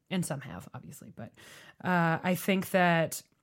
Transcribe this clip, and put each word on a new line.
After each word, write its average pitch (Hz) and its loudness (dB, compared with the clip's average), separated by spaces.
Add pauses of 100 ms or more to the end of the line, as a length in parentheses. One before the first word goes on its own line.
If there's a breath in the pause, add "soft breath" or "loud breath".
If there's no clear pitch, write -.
and 180 -2
some 139 -6
have, - -14
obviously. - -16
But, - -12 (520 loud breath)
uh, 170 2
I 185 2
think 190 0
that 175 4 (220)